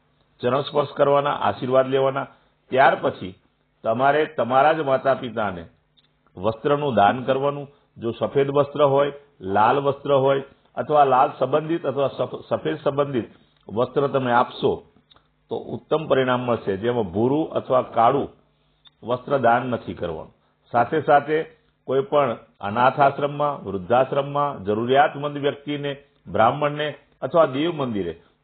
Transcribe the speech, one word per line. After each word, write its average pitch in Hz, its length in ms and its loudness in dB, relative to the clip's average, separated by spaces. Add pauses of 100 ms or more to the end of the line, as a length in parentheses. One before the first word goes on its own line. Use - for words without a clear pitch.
(420)
ચરણ 123 200 0
સ્પર્શ 143 320 -2
કરવાના, 143 380 2
આશીર્વાદ 127 560 0
લેવાના. 135 400 0 (420)
ત્યાર 147 320 4
પછી 101 340 -6 (480)
તમારે 135 420 2
તમારા 135 480 2
જ 160 60 -2
માતા 135 340 0
પિતાને 107 520 -6 (720)
વસ્ત્રનું 143 580 -2
દાન 107 280 4
કરવાનું. 139 460 -2 (280)
જો 113 140 -4
સફેદ 139 380 0
વસ્ત્ર 143 340 0
હોય, 143 300 4 (280)
લાલ 104 380 2
વસ્ત્ર 139 340 0
હોય 139 300 2 (320)
અથવા 143 300 4
લાલ 131 240 4 (100)
સંબંધિત 156 460 -2
અથવા 139 220 -2
સફ-, - 420 -8
સફેદ 151 340 -4
સંબંધિત 139 420 -2 (440)
વસ્ત્ર 131 380 0
તમે 131 240 0
આપશો 120 520 0 (680)
તો 113 60 -6
ઉત્તમ 147 520 -6
પરિણામ 127 320 2
મળશે, 113 380 -2
જેમાં 117 260 -2
ભૂરું 117 480 0
અથવા 127 300 0
કાળું 120 480 0 (760)
વસ્ત્ર 127 340 -4
દાન 120 240 4
નથી 120 320 -8
કરવાનું. 82 400 -10 (380)
સાથે 120 300 0
સાથે 147 440 2 (400)
કોઈ 131 160 0
પણ 135 360 0 (220)
અનાથ 123 400 0
આશ્રમમાં, 143 640 0
વૃદ્ધાશ્રમમાં 135 1000 -2
જરૂરિયાતમંદ 139 720 0
વ્યક્તિને, 143 600 -6 (300)
બ્રાહ્મણને 147 680 0 (260)
અથવા 156 240 2
દેવ 143 280 -2
મંદિરે 104 480 -6 (220)